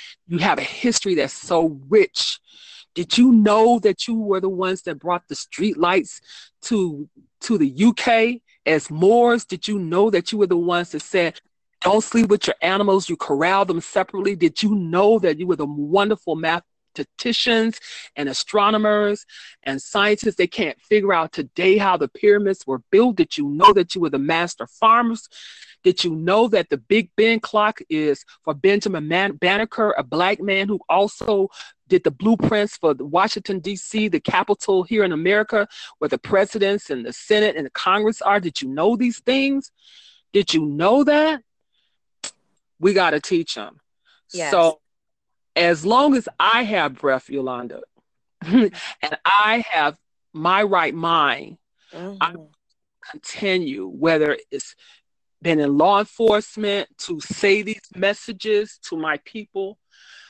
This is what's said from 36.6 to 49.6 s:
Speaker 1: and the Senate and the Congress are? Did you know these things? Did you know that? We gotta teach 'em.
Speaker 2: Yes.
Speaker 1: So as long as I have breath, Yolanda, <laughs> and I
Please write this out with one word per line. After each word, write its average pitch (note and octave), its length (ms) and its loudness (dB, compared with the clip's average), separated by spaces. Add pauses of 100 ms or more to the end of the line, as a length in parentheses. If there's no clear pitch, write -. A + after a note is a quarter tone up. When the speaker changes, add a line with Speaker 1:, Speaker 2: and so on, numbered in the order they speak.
Speaker 1:
and B2 160 -6
the A#2 80 -10
Senate G#3 420 0
and D#3 80 -6
the B2+ 60 -10
Congress G#3+ 500 0
are? G3+ 200 2
Did E3+ 200 -6
you C3+ 80 -8
know D#3+ 280 0
these A#3+ 240 -2
things? C4+ 520 -2 (640)
Did G3+ 180 0
you D#3+ 140 0
know F#3 380 2
that? D4+ 380 2 (1400)
We F#3 140 2
gotta E3+ 280 2
teach E3+ 360 -4
'em. G#2 240 -14 (520)
Speaker 2:
Yes. E3 180 -8
Speaker 1:
So E3 300 2 (760)
as E3+ 280 0
long C4 300 4
as A#3+ 140 -2 (100)
I A3 240 2
have F3+ 320 -2
breath, C3 340 -2
Yolanda, B2+ 520 -8 (320)
<laughs> - 300 -20
and G3+ 300 2 (520)
I G#3+ 440 2